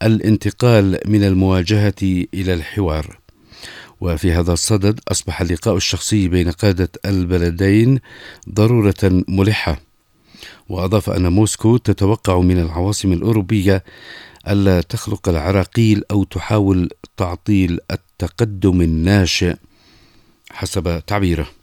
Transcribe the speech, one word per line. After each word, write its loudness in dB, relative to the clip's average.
الانتقال 2
من 2
المواجهة 0
إلى -2
الحوار. -4
وفي -2
هذا 0
الصدد 0
أصبح -6
اللقاء -2
الشخصي -2
بين 0
قادة 0
البلدين 2
ضرورة 2
ملحة. 0
وأضاف -2
أن 0
موسكو 2
تتوقع 0
من 2
العواصم -2
الأوروبية 0
ألا 2
تخلق -6
العراقيل 0
أو 0
تحاول 0
تعطيل -2
التقدم -2
الناشئ 2
حسب -6
تعبيره. -2